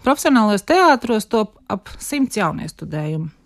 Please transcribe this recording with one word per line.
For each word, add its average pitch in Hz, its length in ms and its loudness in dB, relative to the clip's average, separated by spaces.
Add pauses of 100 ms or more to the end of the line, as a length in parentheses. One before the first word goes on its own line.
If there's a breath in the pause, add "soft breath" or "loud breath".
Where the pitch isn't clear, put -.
profesionālajos 233 640 2
teātros 262 640 2
top 214 300 -2 (100)
ap - 320 -8
simts 269 400 -2
jauniestudējumu. 151 880 -6 (160)